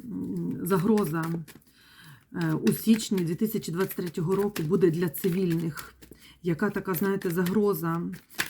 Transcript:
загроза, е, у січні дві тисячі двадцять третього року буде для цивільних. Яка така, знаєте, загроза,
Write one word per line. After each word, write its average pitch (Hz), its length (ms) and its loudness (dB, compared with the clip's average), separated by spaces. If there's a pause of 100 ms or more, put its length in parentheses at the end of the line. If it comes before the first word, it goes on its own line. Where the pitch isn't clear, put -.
(600)
загроза, 175 640 2 (1080)
е, 160 200 0
у 156 140 2
січні 220 520 2
дві 170 160 0
тисячі 214 360 -2
двадцять 185 240 -2
третього 180 400 -2
року 202 280 -2
буде 170 280 4
для 175 180 0
цивільних. 170 840 -2 (500)
Яка 175 260 0
така, 190 240 -4
знаєте, 196 360 0
загроза, 175 720 0 (480)